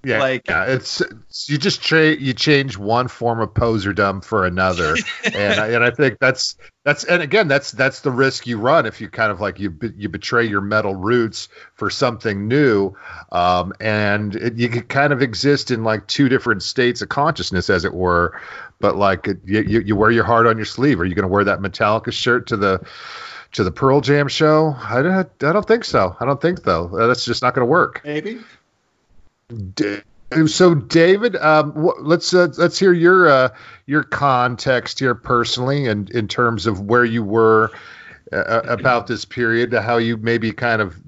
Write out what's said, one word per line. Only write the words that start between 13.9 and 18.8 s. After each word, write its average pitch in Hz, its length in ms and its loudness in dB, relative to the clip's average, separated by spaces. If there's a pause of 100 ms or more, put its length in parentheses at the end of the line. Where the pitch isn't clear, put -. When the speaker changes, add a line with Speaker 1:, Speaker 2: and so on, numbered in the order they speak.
Speaker 1:
it, 117 200 -6
you 120 120 0
could 117 220 -6
kind 143 240 2
of 123 80 0
exist 135 500 0
in, 113 140 -2
like, 110 220 -2
two 139 200 2
different 120 360 0
states 120 380 -2
of 98 60 -10
consciousness, 143 640 -2
as 90 160 2
it - 80 -2
were. 87 480 0 (400)